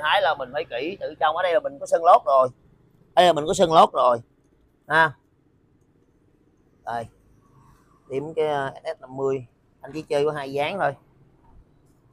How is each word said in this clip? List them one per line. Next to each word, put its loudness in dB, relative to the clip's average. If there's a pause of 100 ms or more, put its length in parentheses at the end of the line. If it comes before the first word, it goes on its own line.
Thái 0
là 0
mình -12
phải -6
kỹ -8
từ -10
trong. 0
Ở -4
đây 0
là 2
mình -8
có -12
sơn -2
lót 6
rồi. 2 (680)
Đây 6
là 6
mình -2
có -2
sơn 2
lót 8
rồi. 2 (720)
Ha. 2 (1700)
Đây. -6 (1040)
Điểm -6
cái, -2
ờ, -2 (120)
S -10
S -20
năm -16
mươi. -2 (360)
Anh -20
chỉ -10
chơi -2
có 0
hai -8
dáng -4
thôi. 0 (1200)